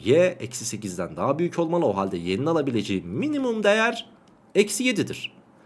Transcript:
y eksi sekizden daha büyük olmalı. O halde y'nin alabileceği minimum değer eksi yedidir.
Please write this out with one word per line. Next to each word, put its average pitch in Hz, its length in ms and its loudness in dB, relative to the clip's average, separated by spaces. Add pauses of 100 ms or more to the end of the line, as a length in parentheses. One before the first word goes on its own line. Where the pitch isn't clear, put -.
y 170 340 4
eksi - 260 -10
sekizden 92 500 -6
daha 123 240 0
büyük 170 200 -2
olmalı. 170 260 0
O 101 120 0
halde 95 200 -2
y'nin 95 280 -2
alabileceği 123 560 0
minimum 226 600 -2
değer 220 460 2 (460)
eksi 214 280 2
yedidir. 208 500 -2 (320)